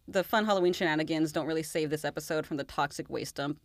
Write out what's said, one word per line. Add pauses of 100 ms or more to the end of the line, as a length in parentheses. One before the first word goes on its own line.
the
fun
Halloween
shenanigans
don't
really
save
this
episode
from
the
toxic
waste
dump